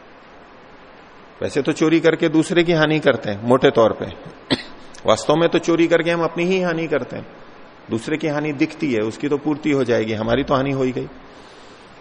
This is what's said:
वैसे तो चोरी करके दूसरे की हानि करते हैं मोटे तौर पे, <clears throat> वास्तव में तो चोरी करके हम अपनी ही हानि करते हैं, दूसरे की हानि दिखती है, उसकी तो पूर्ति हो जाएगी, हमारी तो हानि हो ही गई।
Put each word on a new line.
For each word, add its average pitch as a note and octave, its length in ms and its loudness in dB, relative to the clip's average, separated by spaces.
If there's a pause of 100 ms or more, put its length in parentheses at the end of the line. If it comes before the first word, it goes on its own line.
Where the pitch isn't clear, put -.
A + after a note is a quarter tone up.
(1400)
वैसे A#2 200 -2
तो D#3 100 -2
चोरी D#3+ 280 2
करके D#3+ 300 2
दूसरे D#3+ 340 2
की E3+ 80 0
हानि D#3 280 2
करते A#2 320 0
हैं G2+ 120 -8
मोटे C3 280 4
तौर G#2+ 220 4
पे, - 120 -8
<clears throat> - 1000 -8
वास्तव A2 280 2
में E3 140 2
तो E3+ 100 0
चोरी E3 280 2
करके E3 240 2
हम E3+ 120 0
अपनी F3 220 -4
ही F#3 160 0
हानि E3 260 -2
करते C3 280 -4
हैं, A2 120 -12 (640)
दूसरे D3+ 280 -4
की E3 100 -4
हानि D3 260 -2
दिखती D3+ 400 -2
है, A2 60 0
उसकी A2+ 300 -4
तो C#3+ 80 2
पूर्ति D3+ 340 -2
हो C#3 120 2
जाएगी, A2 300 0
हमारी A#2 300 0
तो C#3 120 0
हानि C#3 160 0
हो C3+ 120 -2
ही B2+ 80 0
गई। C3 160 -6 (920)